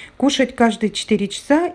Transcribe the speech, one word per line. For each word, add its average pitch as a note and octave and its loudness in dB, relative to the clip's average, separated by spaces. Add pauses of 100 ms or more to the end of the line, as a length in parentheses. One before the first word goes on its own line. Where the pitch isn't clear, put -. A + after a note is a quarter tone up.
(180)
кушать C4 0
каждые A3 2
четыре - -2
часа E4 -2